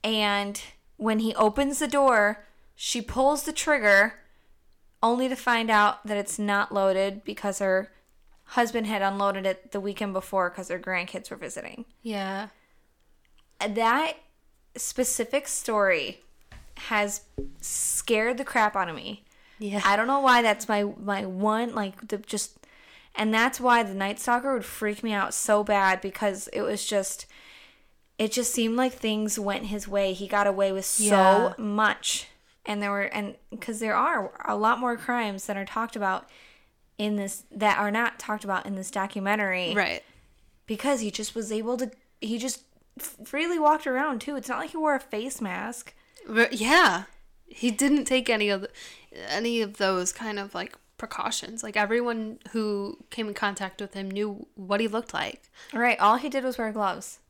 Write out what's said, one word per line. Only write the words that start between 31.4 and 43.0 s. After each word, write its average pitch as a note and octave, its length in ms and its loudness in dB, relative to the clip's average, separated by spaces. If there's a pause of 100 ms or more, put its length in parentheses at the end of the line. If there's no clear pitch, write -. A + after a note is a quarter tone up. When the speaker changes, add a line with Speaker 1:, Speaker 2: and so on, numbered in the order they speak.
Speaker 1:
much. G#3+ 720 0 (360)
And G#3 180 -4
there G3+ 80 -2
were, G3+ 120 -2
and G3+ 320 -4 (260)
'cause A3 200 -6
there G#3+ 160 0
are A#3+ 340 0 (140)
a G#3+ 120 -2
lot A3 220 2
more A#3+ 180 0
crimes A3 500 -4
that G3+ 100 -4
are G3 80 -4
talked A3+ 320 -4
about F#3+ 320 -2 (680)
in G#3 180 0
this, G3 340 -4
that G#3 280 2
are G#3 120 0
not A3+ 300 -2
talked G#3+ 240 -6
about G3 220 -4
in G3 100 -6
this F#3+ 140 -8
documentary. G3 840 -2
Speaker 2:
Right. F3+ 300 0 (600)
Speaker 1:
Because B3 340 0
he G#3+ 100 -4
just G#3+ 240 -8
was A3+ 160 -6
able A3+ 280 -2
to, B3 120 -4 (300)
he A3+ 180 -4
just B3 240 -6 (380)